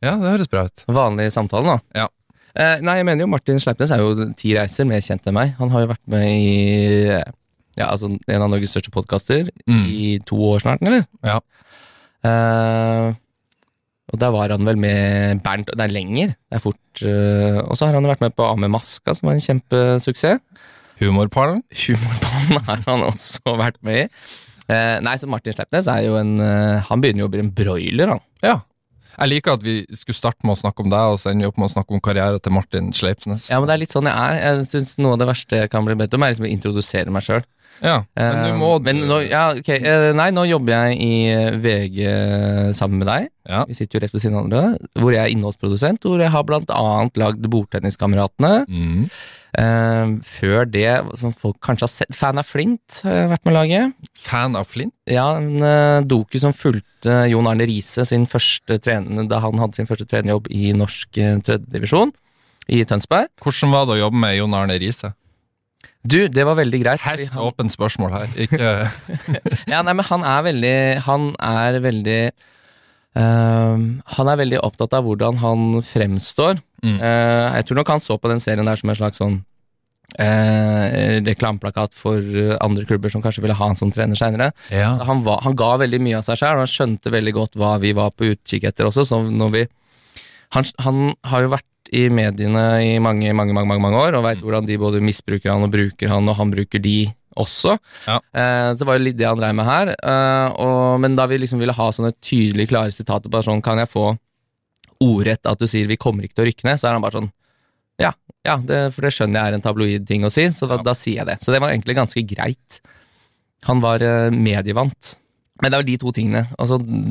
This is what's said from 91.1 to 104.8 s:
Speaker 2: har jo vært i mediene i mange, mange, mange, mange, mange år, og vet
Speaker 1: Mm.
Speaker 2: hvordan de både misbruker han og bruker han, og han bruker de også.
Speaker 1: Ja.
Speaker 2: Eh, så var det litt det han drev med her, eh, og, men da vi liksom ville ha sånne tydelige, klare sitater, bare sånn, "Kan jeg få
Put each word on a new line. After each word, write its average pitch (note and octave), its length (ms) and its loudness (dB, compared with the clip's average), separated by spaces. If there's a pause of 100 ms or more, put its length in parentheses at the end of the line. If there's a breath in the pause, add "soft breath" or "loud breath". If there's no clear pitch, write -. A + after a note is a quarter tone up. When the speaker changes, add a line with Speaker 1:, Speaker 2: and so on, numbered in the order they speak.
Speaker 2:
har B2+ 180 0
jo C3 140 2
vært - 60 -6 (300)
i B2 180 2
mediene A2 720 2
i A2+ 160 2
mange, G#2+ 340 2
mange, G#2 220 0
mange, G2+ 140 2
mange, G2+ 120 2
mange G2+ 180 2
år, D#3+ 200 2
og A#2 60 0
vet A2+ 140 0
Speaker 1:
Mm. F2 40 -14
Speaker 2:
hvordan A2 240 -2
de G#2 100 -2
både G#2 240 0
misbruker G#2 520 -2
han G2+ 100 0
og G#2 80 0
bruker G#2 380 -2
han, G2+ 200 2
og G#2+ 80 0
han G#2 140 0
bruker G2+ 320 -2
de G#2 300 0 (240)
også. E3+ 400 0 (320 loud breath)
Speaker 1:
Ja. A2+ 80 0 (180)
Speaker 2:
Eh, B2 400 0
så B2 120 -4
var C3 120 2
det C3 60 0
litt B2+ 140 -2
det A2+ 80 2
han A2+ 120 0
drev G#2+ 160 0
med G#2+ 120 0
her, E3 220 2 (140)
eh, C3+ 460 2 (100)
og, B2+ 420 2
men C3+ 140 2
da C3 120 2
vi C3 120 -2
liksom B2+ 200 -2
ville A#2+ 140 0
ha A2+ 180 0
sånne A#2 300 -2
tydelige, G#2+ 480 0
klare A2 220 0
sitater, G2+ 400 -6
bare A2 140 0
sånn, G#2+ 180 0
"Kan A2+ 160 0
jeg A#2 100 0
få G#2+ 280 0 (840)